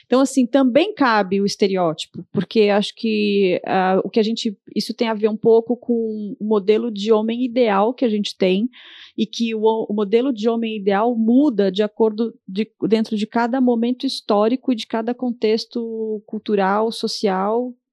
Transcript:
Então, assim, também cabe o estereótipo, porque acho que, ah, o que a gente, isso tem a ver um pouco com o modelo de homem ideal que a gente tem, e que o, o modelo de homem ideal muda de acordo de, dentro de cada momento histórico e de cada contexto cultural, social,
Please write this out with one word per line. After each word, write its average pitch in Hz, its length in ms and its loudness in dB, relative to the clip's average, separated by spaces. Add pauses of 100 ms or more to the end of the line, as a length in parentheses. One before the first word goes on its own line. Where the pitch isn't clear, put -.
Então, 254 120 2
assim, 262 280 2
também 277 480 2
cabe 208 440 2
o 202 60 0
estereótipo, 185 840 -2
porque 202 300 0
acho 202 340 2
que, 208 680 0
ah, 185 400 0
o 202 60 -4
que - 100 0
a 220 40 4
gente, 220 340 -4 (180)
isso - 160 -4
tem 233 160 -2
a 226 60 -2
ver 214 140 -2
um 214 100 -2
pouco 226 400 4
com 220 640 -4
o 202 40 -8
modelo 214 460 2
de 208 220 -2
homem 226 340 0
ideal 226 480 0
que 262 100 -4
a 240 60 2
gente 208 260 -4
tem, 196 320 0 (480)
e 220 120 -2
que 226 260 -4
o, 214 80 -4
o 220 320 0
modelo 226 400 0
de 214 160 -2
homem 226 260 -4
ideal 208 400 0
muda 226 560 2
de 196 120 -2
acordo 220 500 -2 (140)
de, 196 200 -4 (200)
dentro 220 280 0
de 208 120 -2
cada 240 340 -2
momento 247 420 0
histórico 233 680 0
e 247 40 2
de 220 120 -12
cada 226 260 -4
contexto 226 1120 -4
cultural, 208 680 0
social, 220 800 -4 (220)